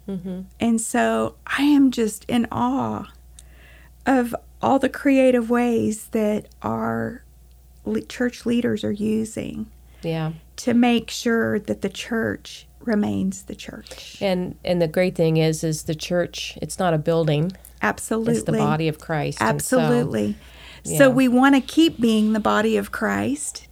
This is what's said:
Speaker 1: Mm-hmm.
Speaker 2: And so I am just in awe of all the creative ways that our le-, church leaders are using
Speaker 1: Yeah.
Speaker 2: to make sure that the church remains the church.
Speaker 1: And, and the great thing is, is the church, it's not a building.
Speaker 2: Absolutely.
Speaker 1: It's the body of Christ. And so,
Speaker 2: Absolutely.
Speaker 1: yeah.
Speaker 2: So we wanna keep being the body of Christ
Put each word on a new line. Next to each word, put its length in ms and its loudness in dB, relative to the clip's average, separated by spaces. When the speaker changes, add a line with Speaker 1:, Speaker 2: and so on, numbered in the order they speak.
Speaker 1:
Mm-hmm. 340 -8
Speaker 2:
And 220 0
so 560 -2
I 160 -2
am 280 6
just 340 -2
in 260 0
awe 600 -2
of 280 2
all 160 4
the 100 0
creative 640 4
ways 580 0
that 400 0
our 640 -4
le-, 160 -2
church 460 -6
leaders 380 0
are 80 -2
using 760 -4
Speaker 1:
Yeah. 300 -4
Speaker 2:
to 180 -2
make 360 4
sure 500 0
that 220 -6
the 60 -4
church 800 -6
remains 640 -2
the 100 -14
church. 680 -18
Speaker 1:
And, 440 -2
and 160 0
the 80 2
great 260 0
thing 220 2
is, 260 2
is 220 -4
the 100 -4
church, 680 -4
it's 160 -10
not 160 2
a 40 2
building. 540 0
Speaker 2:
Absolutely. 520 -2
Speaker 1:
It's 100 -2
the 80 -2
body 360 0
of 100 -4
Christ. 420 -4
And 200 0
so, 200 2
Speaker 2:
Absolutely. 560 0
Speaker 1:
yeah. 140 -4
Speaker 2:
So 120 8
we 180 4
wanna 320 6
keep 400 2
being 320 2
the 80 0
body 360 2
of 160 -4
Christ 800 -4